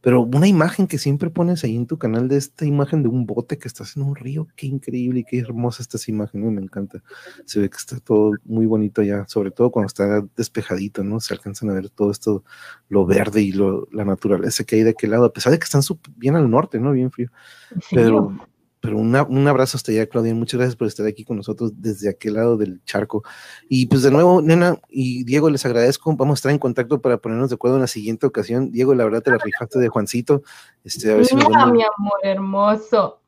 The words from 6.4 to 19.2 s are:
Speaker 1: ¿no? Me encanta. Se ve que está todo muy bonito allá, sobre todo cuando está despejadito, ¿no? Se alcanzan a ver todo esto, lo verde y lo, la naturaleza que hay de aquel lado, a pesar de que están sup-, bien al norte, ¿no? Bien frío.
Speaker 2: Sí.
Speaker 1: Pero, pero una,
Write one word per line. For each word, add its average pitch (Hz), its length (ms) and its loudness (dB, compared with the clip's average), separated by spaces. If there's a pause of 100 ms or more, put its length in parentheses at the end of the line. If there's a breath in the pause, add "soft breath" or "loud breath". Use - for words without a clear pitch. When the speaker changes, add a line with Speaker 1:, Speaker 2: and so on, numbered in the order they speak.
Speaker 1:
¿no? 113 100 -2
Me 101 100 -4
encanta. 98 420 -12 (420 loud breath)
Se - 140 -4
ve 98 100 0
que - 60 -12
está - 240 -14
todo 107 320 2 (140)
muy 113 200 0
bonito 107 360 0
allá, 101 260 -2
sobre 98 240 -4
todo 120 200 0
cuando 104 160 -2
está 101 340 0 (160)
despejadito, 101 680 -6
¿no? 104 160 -4
Se - 140 -8
alcanzan 101 360 -8
a 98 40 -2
ver 95 160 -6
todo 101 220 -2
esto, 104 340 -4 (420 loud breath)
lo 98 180 2
verde 101 360 2
y 98 100 0
lo, 95 400 0
la 104 140 -4
naturaleza 98 580 -2
que 110 140 0
hay 110 60 4
de 113 80 4
aquel 107 200 -2
lado, 120 140 4
a - 80 0
pesar - 180 0
de 165 80 4
que - 60 -8
están 139 160 0
sup-, 160 180 -4 (160)
bien 139 220 0
al 139 120 4
norte, 123 300 0
¿no? 139 140 0
Bien 127 180 0
frío. 120 180 -6 (520 loud breath)
Speaker 2:
Sí. - 140 -8
Speaker 1:
Pero, 107 420 4 (440)
pero 107 160 -4
una, 117 260 2